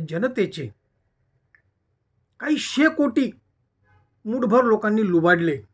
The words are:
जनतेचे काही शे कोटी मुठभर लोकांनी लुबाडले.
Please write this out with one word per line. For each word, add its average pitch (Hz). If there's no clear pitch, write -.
जनतेचे 175
काही 302
शे 302
कोटी 285
मुठभर 240
लोकांनी 214
लुबाडले. 170